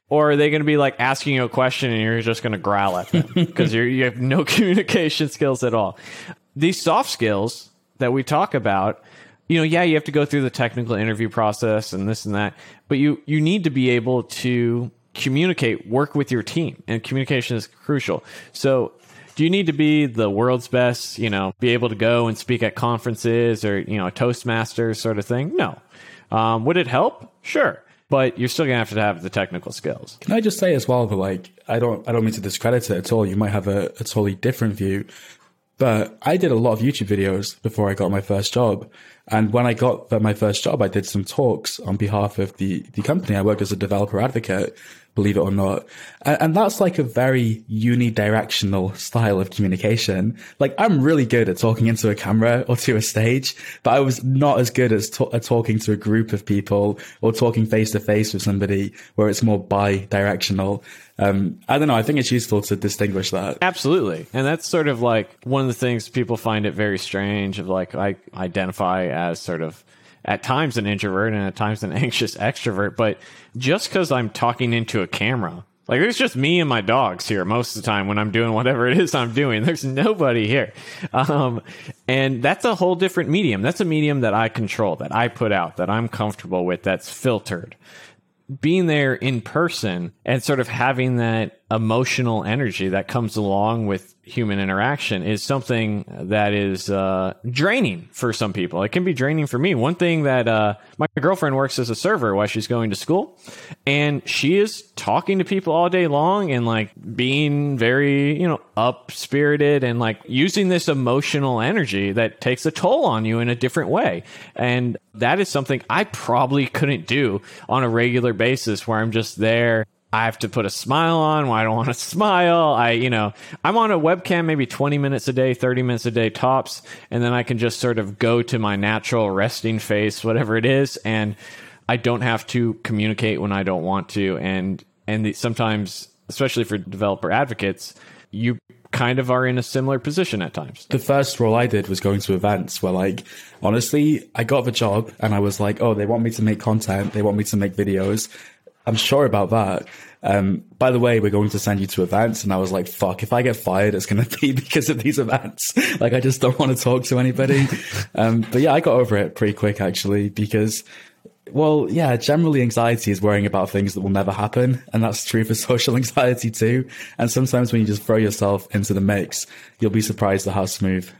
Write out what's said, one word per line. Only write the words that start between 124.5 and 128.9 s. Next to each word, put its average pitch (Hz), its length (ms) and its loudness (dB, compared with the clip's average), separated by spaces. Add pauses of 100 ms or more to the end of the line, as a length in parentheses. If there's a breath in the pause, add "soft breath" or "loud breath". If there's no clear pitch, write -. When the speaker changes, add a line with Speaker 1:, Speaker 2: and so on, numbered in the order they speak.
Speaker 1:
twenty 143 320 -2
minutes 139 300 -2
a 135 60 -2
day, 127 220 2
thirty 127 280 0
minutes 120 240 -2
a 117 60 -2
day 113 180 2
tops, 131 520 -2 (280 loud breath)
and 120 120 -2
then 120 100 0
I 123 100 0
can 117 160 -2
just 113 220 -2
sort 120 180 0
of 101 220 -4
go 120 220 4
to 117 180 -2
my 104 160 0
natural 107 540 0